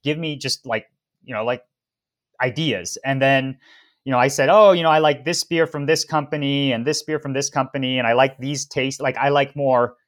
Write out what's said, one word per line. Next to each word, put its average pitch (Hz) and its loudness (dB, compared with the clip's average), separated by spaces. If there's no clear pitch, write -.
give 151 -4
me 156 -8
just, - -8
like, 113 -6
you 131 -14
know, 107 -4
like, 123 -4
ideas." 127 -4
And 135 -2
then, 135 2
you 135 -4
know, 127 2
I 131 4
said, 139 0
"Oh, 202 8
you 175 2
know, 160 4
I 156 4
like 143 0
this 165 -4
beer 165 0
from 143 -6
this 156 0
company 143 -2
and 117 -2
this 151 -4
beer 156 -4
from 139 -8
this 135 -4
company. 135 -4
And 117 0
I 117 4
like 131 2
these 135 -8
tastes. 135 -6
Like, 135 -4
I 139 0
like 143 0
more 127 0